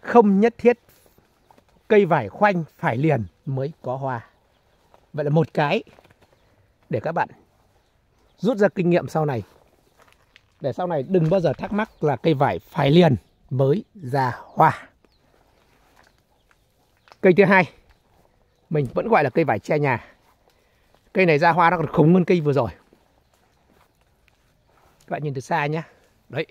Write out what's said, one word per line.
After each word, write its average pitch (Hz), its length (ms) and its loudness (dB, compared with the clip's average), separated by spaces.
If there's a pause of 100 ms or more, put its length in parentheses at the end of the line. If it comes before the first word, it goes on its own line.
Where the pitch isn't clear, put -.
Không 214 380 4
nhất 233 180 2
thiết 233 220 2 (1080)
cây 208 180 4
vải 147 240 -2
khoanh 196 340 0 (140)
phải 131 200 -4
liền 139 260 0 (220)
mới 135 360 -6
có 127 140 -8
hoa. 131 320 -10 (840)
Vậy 147 120 -6
là 147 40 -2
một 156 240 -2
cái 165 300 -2 (1040)
để 127 100 -4
các 151 120 -8
bạn 165 160 -4 (1080)
rút 226 200 -4
ra 202 100 2
kinh 175 220 -2
nghiệm 175 180 2
sau 156 180 -2
này. 127 180 -6 (1200)
Để 135 120 -6
sau 180 140 -6
này 165 160 -4
đừng 170 260 0
bao 190 100 2
giờ 160 140 -2
thắc - 200 -10
mắc 208 300 -6
là 147 120 0
cây 165 180 0
vải 127 260 -2
phải 139 320 -2
liền 160 240 6 (340)
mới 135 340 0 (120)
ra 131 460 -6
hoa. - 460 0 (2250)
Cây 185 160 4
thứ 202 80 6
hai, 185 260 2 (1000)
mình 151 240 -2
vẫn 180 140 -4
gọi 208 160 2
là 135 60 -2
cây 165 160 -2
vải 123 140 -2
che 151 200 -4
nhà. 135 260 -2 (1080)
Cây 190 120 2
này 156 140 2
ra 170 120 4
hoa 170 180 4
nó 175 80 -2
còn 156 100 -4
khủng 160 260 4
hơn 185 120 4
cây 180 160 0
vừa 147 120 -2
rồi. 127 160 0 (2250)
Các - 100 -20
bạn 156 140 -8
nhìn 147 100 -8
từ 127 80 -10
xa 156 240 -4
nhá. 156 180 -6 (460)
Đấy. 147 220 -8